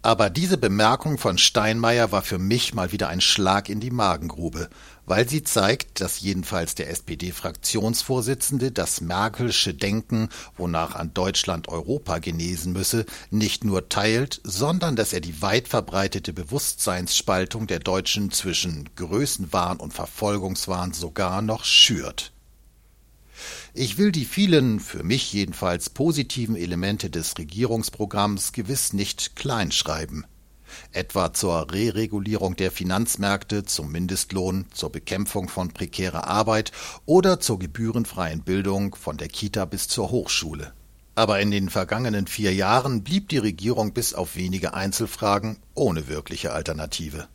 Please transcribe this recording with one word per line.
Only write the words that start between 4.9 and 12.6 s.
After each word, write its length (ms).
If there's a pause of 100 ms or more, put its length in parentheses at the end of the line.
weil 200
sie 140
zeigt, 580
dass 220
jedenfalls 540
der 160
S-P-D-Fraktionsvorsitzende 1800
das 300
Merkelsche 720
Denken, 560 (280)
wonach 360
an 220
Deutschland 540
Europa 500
genesen 540